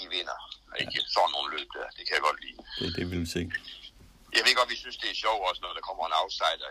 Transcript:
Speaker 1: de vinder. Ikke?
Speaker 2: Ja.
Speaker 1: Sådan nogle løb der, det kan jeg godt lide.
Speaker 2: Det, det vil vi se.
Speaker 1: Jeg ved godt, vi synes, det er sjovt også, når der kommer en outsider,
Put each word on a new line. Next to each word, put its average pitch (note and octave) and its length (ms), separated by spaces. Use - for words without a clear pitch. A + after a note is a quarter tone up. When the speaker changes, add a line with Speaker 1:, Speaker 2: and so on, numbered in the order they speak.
Speaker 1:
de F#2+ 40
vinder. C#2 220
Ikke? - 160
Speaker 2:
Ja. - 60
Speaker 1:
Sådan E2+ 200
nogle C#2+ 200
løb D2 200
der, - 100
det - 100
kan - 120
jeg D2 100
godt D2 160
lide. C2 140
Speaker 2:
Det, - 80
det F2 120
vil F2 140
vi E2+ 120
se. F2 40
Speaker 1:
Jeg A2+ 100
ved B2 140
godt, B2 140
vi B2 100
synes, B2 180
det A2+ 80
er G2 140
sjovt A2 240
også, F#2 160
når F2 120
der E2 120
kommer F#2+ 180
en E2 140
outsider, E2 500